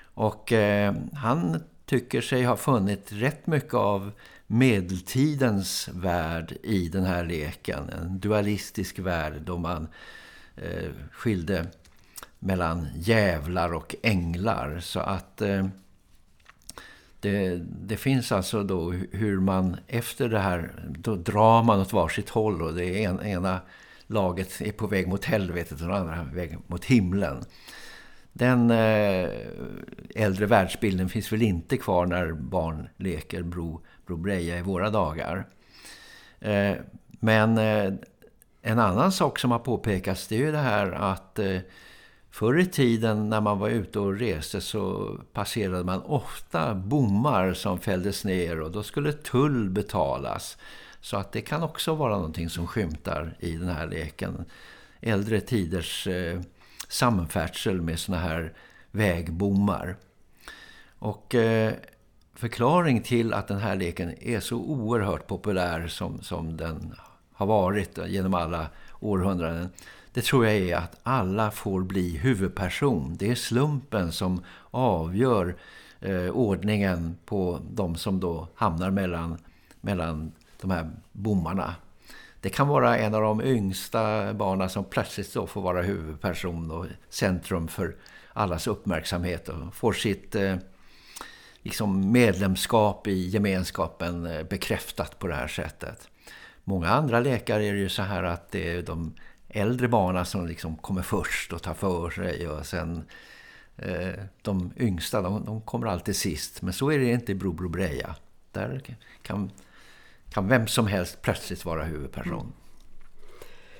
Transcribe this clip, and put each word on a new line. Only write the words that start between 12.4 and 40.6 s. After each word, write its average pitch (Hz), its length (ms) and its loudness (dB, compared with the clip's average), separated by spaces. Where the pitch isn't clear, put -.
djävlar 87 800 2
och - 300 -6
änglar. 87 760 0
Så - 200 -6
att, - 420 -6
eh, 98 260 2
det, 98 460 0
det 98 320 -6
finns 131 340 2
alltså 101 320 2
då 90 280 0
hu-, 90 200 -4
hur 101 280 0
man 92 380 4
efter 120 420 -2
det 110 100 2
här, 92 340 0
då - 260 -4
drar 110 480 8
man 113 160 8
åt 95 140 2
varsitt 95 360 2
håll 107 320 2
och 80 120 -2
det 90 300 0
en-, 90 180 0
ena 92 400 0
laget 92 540 0
är 73 100 -2
på 107 160 -4
väg 95 200 2
mot 95 180 0
helvetet 87 560 -2
och 85 60 -4
den 92 80 0
andra 85 280 -4
väg 80 340 -6
mot 90 180 -6
himlen. 92 580 2
Den, 120 380 6
eh, 107 580 4
äldre 104 300 2
världsbilden 95 640 4
finns 104 220 -4
väl 110 100 2
inte 104 360 2
kvar 90 280 2
när 87 260 0
barn 80 640 -2
leker 90 460 -4
Bro, 85 380 -6
Bro 87 120 -6
Breja 87 400 -2
i 87 40 -4
våra 95 280 0
dagar. 104 580 -2
Eh, 101 360 2
men, 110 380 6
eh, 107 360 2
en 113 180 2
annan 113 320 4
sak 170 280 2
som 123 120 2
har 117 80 2
påpekats, 98 680 0
det 110 80 -2
är 110 40 2
ju 151 120 2
det 151 60 0
här 104 340 2